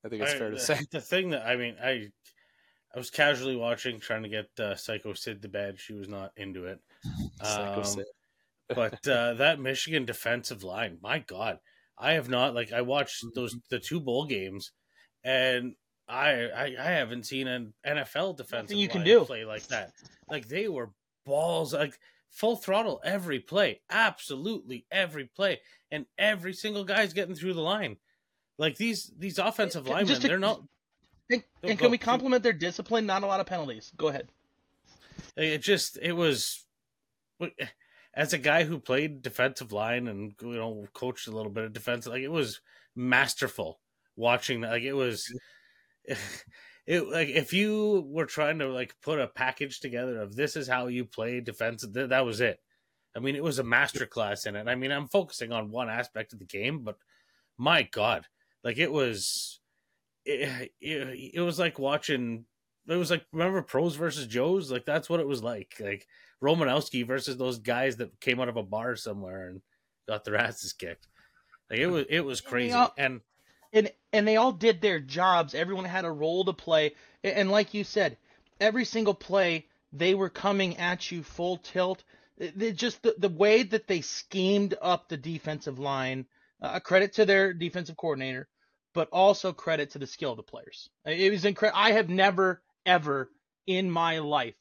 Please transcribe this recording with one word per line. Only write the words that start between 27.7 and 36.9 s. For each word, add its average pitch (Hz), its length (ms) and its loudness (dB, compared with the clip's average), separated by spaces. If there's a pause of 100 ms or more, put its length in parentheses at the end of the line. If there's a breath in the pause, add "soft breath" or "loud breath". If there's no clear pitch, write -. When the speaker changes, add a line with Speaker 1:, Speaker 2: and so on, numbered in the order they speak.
Speaker 2:
Like, 151 180 2
these, 220 400 -2
these 185 220 -4
offensive 190 460 0
Speaker 3:
Can, 131 80 -2
Speaker 2:
linemen, 190 140 2
Speaker 3:
just 285 140 2
to 277 60 2
Speaker 2:
they're 175 100 4
not 202 240 0 (680)
Speaker 3:
and, 240 120 2 (200)
Speaker 2:
Go, - 80 -4
Speaker 3:
and 208 100 0
Speaker 2:
go. 233 60 4
Speaker 3:
can 240 60 8
we 240 60 2
compliment 247 460 2
their 226 100 4
discipline? 180 520 -2
Not 196 180 0
a 202 40 -2
lot 196 120 2
of 185 60 -2
penalties. 147 500 -6
Go 156 140 0
ahead. 131 180 -6 (1120 loud breath)
Speaker 2:
It 156 220 0
just, - 420 0
it 170 100 -2
was, 160 540 0 (1500 soft breath)